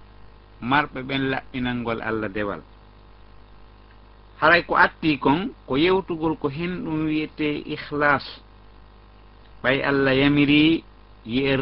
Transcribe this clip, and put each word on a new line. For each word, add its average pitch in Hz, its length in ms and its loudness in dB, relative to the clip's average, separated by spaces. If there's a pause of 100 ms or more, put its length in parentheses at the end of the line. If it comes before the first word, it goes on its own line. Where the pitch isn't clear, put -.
(600)
marɓe 135 420 -2
ɓen 135 280 -4
laɓɓinangol 123 720 -6
Allah 110 260 -4
dewal. 98 320 -6 (1800)
Haray 165 220 4
ko 156 140 -4
atti 160 420 2
kon 160 320 0 (160)
ko 131 100 -4
yewtugol 165 600 0
ko 147 120 -4
hen 170 360 -6
ɗum 156 220 -4
wiyete 151 600 -4
ikhlas. 147 560 0 (1400)
Ɓay 135 200 2
Allah 135 320 2
yamiri 147 720 4 (420)
yi 127 180 -2
en 135 180 2